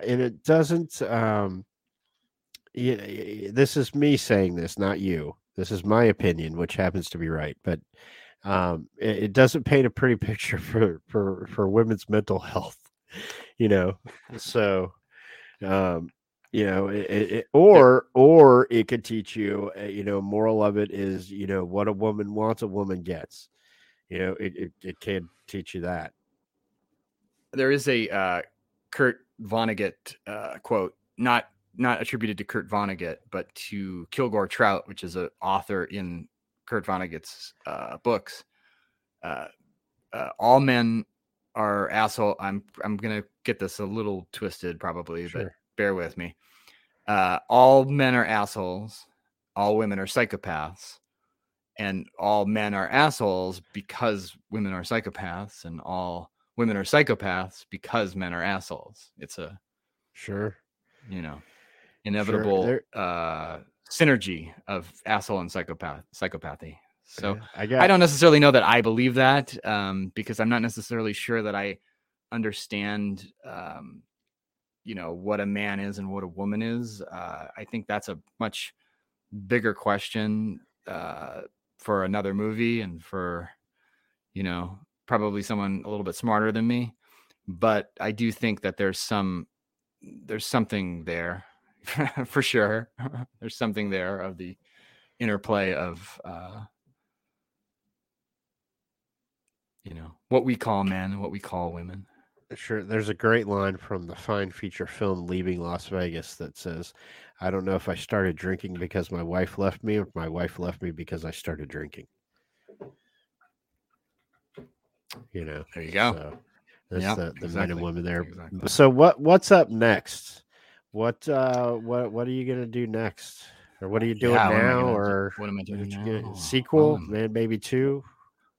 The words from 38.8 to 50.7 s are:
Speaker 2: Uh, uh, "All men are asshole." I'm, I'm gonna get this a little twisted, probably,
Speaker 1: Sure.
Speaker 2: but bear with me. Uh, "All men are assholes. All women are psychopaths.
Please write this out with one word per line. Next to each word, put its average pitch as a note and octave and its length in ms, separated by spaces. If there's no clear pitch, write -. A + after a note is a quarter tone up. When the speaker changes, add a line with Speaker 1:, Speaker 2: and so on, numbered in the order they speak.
Speaker 2:
Uh, D#2 240
uh, - 240
"All B2 220
men A#2+ 440
are G#2 340
asshole." G#2+ 500
I'm, G2 240
I'm G#2 140
gonna G#2+ 260
get - 140
this F#2+ 220
a G#2 60
little G2+ 460
twisted, F2 480
probably, E2+ 480
Speaker 1:
Sure. G2 180
Speaker 2:
but F2 60
bear G2+ 180
with E2+ 200
me. F2 200
Uh, F#2 320
"All C3 360
men C3+ 280
are A#2+ 120
assholes. G#2 800
All G#2 220
women G2+ 200
are F#2+ 80
psychopaths. F#2 960